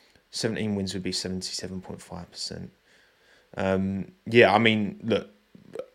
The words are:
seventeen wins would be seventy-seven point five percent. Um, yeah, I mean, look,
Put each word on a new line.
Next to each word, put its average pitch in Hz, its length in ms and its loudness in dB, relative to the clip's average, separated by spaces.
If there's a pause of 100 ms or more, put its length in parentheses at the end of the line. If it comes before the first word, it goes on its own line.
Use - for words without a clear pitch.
(300)
seventeen 107 460 -2
wins 95 180 -2
would 92 100 -6
be 92 100 -4
seventy-seven 92 680 -6
point 87 220 -14
five 87 280 -14
percent. - 440 -12 (800)
Um, 95 560 0 (140)
yeah, 113 280 8
I 104 40 8
mean, 107 460 2
look, 110 260 0 (640)